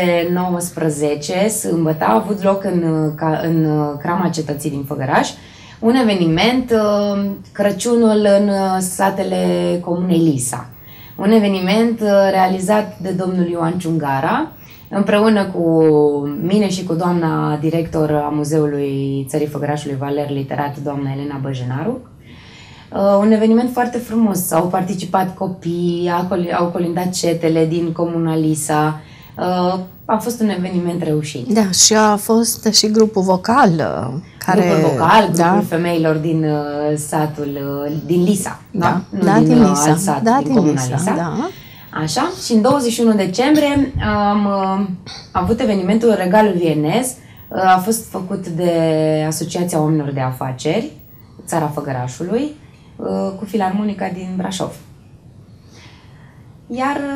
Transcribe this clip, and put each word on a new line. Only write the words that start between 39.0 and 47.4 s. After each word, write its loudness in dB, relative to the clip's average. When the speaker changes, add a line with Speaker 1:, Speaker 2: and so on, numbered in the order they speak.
Speaker 1:
Nu -4
Speaker 2:
da, 4
Speaker 1:
din, 6
Speaker 2:
din 6
Speaker 1:
uh, 6
Speaker 2:
Lisa. 2
Speaker 1:
alt 2
sat, -2
Speaker 2:
Da, 4
Speaker 1:
din 2
Speaker 2:
din 0
Speaker 1:
Comuna 4
Speaker 2:
Lisa, -2
Speaker 1:
Lisa. 0
Speaker 2:
da. -4
Speaker 1:
Așa, -2
și -6
în 4
douăzeci 2
și -2
unu 6
decembrie 2
am, 2
uh, 0
avut 0
evenimentul 2
Regalul 4
Vienez. 0